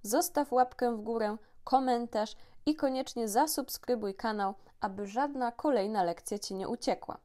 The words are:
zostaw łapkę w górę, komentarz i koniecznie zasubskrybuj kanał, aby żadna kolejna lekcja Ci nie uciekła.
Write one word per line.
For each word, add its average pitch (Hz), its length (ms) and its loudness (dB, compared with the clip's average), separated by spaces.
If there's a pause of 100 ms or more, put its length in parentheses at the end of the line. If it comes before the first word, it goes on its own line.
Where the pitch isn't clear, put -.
zostaw 285 500 0
łapkę 247 440 2
w 214 40 -6
górę, 220 360 -2 (280)
komentarz 240 720 2 (300)
i 302 100 2
koniecznie 262 520 -2
zasubskrybuj 247 840 0
kanał, 202 400 -2 (260)
aby 202 260 -4
żadna 247 460 0
kolejna 220 500 2
lekcja 175 360 -2
Ci - 160 -6
nie 190 140 -4
uciekła. - 560 -2